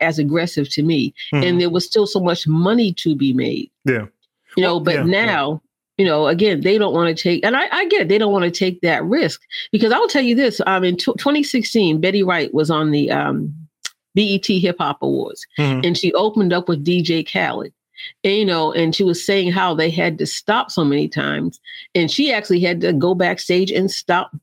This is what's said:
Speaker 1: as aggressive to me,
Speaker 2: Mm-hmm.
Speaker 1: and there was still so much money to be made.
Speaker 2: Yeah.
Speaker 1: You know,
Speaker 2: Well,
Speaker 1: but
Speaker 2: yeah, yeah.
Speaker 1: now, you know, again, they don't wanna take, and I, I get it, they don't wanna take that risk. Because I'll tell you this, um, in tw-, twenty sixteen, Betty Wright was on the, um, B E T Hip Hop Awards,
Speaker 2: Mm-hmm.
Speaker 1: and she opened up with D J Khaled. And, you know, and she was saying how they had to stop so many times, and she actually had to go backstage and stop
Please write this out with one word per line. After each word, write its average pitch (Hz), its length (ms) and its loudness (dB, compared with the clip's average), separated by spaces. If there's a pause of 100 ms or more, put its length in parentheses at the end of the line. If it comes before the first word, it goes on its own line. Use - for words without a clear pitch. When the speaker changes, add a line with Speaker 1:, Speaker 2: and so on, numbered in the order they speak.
Speaker 1:
as 156 180 0
aggressive 151 500 -2
to 147 140 -2
me, 151 300 0 (200)
Speaker 2:
Mm-hmm. 143 100 2
Speaker 1:
and 175 180 2
there 175 80 0
was 175 160 -2
still 214 200 2
so 196 140 -2
much 175 280 -2
money 185 460 2
to 156 220 -2
be 135 180 0
made. 123 380 -4 (140)
Speaker 2:
Yeah. 117 200 0 (500)
Speaker 1:
You 185 80 2
know, 175 120 0
Speaker 2:
Well, 175 60 -2
Speaker 1:
but 175 140 0
Speaker 2:
yeah, 147 100 0
yeah. 196 200 2
Speaker 1:
now, 156 360 -2 (360)
you 196 80 4
know, 151 220 2
again, 170 340 2
they 196 160 4
don't 208 160 2
wanna 165 220 2
take, 175 300 0
and 233 100 0
I, 339 160 0
I 359 160 -2
get 403 140 2
it, 170 80 -2
they 196 80 4
don't 214 160 2
wanna 175 180 2
take 180 300 -2
that 160 240 2
risk. 208 360 0 (300)
Because 220 200 2
I'll 415 160 2
tell 294 160 0
you 240 120 2
this, 240 320 2
um, 185 160 2
in 180 140 0
tw-, - 200 -2
twenty 294 260 0
sixteen, 208 580 0
Betty 196 220 2
Wright 170 300 0
was 151 160 2
on 156 220 0
the, 147 200 2
um, 147 420 -2 (640)
B 208 80 4 (120)
E 196 40 -2
T 190 200 0
Hip 180 200 0
Hop 147 220 -4
Awards, 135 440 -4 (120)
Speaker 2:
Mm-hmm. 135 280 0
Speaker 1:
and 175 120 0
she 180 160 0
opened 202 400 2
up 175 140 -2
with 151 160 -2
D 180 180 2
J 160 220 -2
Khaled. 147 500 -6 (520)
And, 196 100 2
you 214 100 2
know, 165 280 0
and 165 200 0
she 196 120 0
was 175 200 0
saying 190 280 0
how 185 200 0
they 160 160 0
had 165 280 -2
to 156 80 -2
stop - 460 -4
so 170 120 0
many 147 240 2
times, 147 520 -4 (360)
and 165 160 2
she 277 220 0
actually 208 260 0
had 175 220 0
to 175 100 0
go 175 240 2
backstage 180 560 0
and 196 180 0
stop - 420 -2 (120)